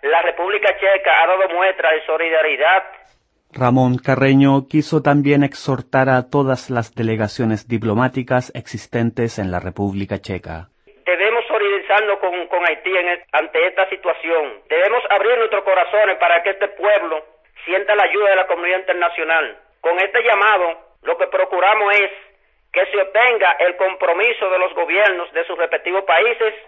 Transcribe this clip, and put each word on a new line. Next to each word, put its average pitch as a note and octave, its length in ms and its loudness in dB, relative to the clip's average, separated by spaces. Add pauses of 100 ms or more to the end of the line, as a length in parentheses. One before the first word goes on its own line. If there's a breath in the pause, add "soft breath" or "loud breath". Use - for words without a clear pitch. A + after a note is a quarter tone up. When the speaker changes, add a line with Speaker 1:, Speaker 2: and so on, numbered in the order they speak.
Speaker 1:
la D#3+ 160 2
República F#3 560 -2
Checa F#3+ 400 2
ha E3 160 4
dado F#3+ 160 2
muestra F3+ 480 0
de D#3 80 -6
solidaridad. D#3+ 960 0 (520)
Speaker 2:
Ramón B2+ 480 2
Carreño C3+ 640 4
quiso D3+ 400 -2
también C#3+ 400 4
exhortar C3 640 -2
a B2+ 240 0
todas C3+ 400 0
las A#2+ 240 -4
delegaciones A2 720 -2
diplomáticas A#2+ 880 -2
existentes A#2 800 -4
en F#2+ 160 -4
la F2 80 -2
República G2 640 -6
Checa. F2 480 -10 (320)
Speaker 1:
Debemos G#3 480 0
solidarizarnos G3+ 640 0
con, F3+ 160 -4 (160)
con F3 160 -2
Haití F3 320 -2
en F3 160 -2
el, F3 60 -4 (100)
ante D#3 400 -2
esta F#3+ 240 0
situación. D#3+ 800 -4
Debemos G3+ 400 2
abrir G3+ 240 2
nuestros G#3 320 0
corazones F#3+ 480 2
para E3+ 240 2
que F#3+ 160 -4
este G3 240 -2
pueblo E3+ 400 0 (480)
sienta G3 240 0
la G3 160 2
ayuda G3+ 240 2
de F#3 80 2
la F#3 80 -2
comunidad F3+ 400 -2
internacional. E3 560 0 (400)
Con F3 160 0
este G3+ 240 0
llamado, G3+ 800 0
lo E3+ 160 -2
que F#3 80 0
procuramos G3 640 0
es G3+ 160 2 (640)
que F#3 160 0
se G3 160 0
obtenga G#3 560 2
el F3+ 160 0
compromiso F#3+ 720 -2
de F#3 160 0
los F3+ 80 -4
gobiernos F3 640 0
de E3+ 80 -2
sus E3+ 160 -8
respectivos F3 480 -4
países G#3+ 480 0 (100)